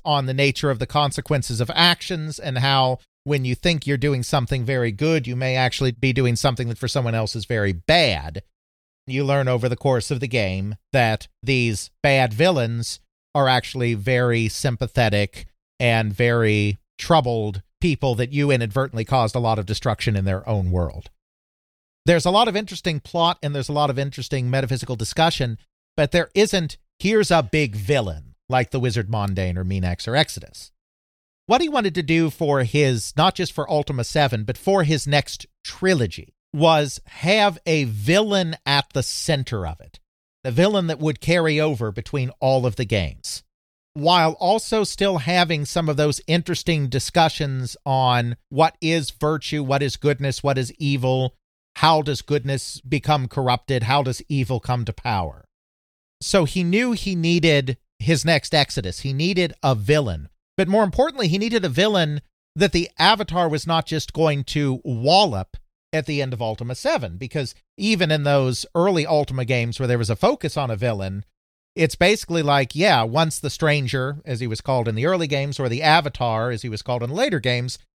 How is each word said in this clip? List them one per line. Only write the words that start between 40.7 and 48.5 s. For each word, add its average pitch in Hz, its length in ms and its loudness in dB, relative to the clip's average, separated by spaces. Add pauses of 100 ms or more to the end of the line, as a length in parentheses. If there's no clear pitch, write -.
that 156 120 -4
would 156 200 -2
carry 160 400 2
over 123 320 0
between 127 480 -6
all 131 260 2
of 113 120 -2
the 127 80 -2
games, 92 580 -4 (500)
while 160 460 4
also 214 460 0
still 196 320 0
having 160 480 0
some 160 240 -2
of 147 80 0
those 147 280 0
interesting 160 640 -2
discussions 135 880 -2 (100)
on 123 520 0 (100)
what 160 320 2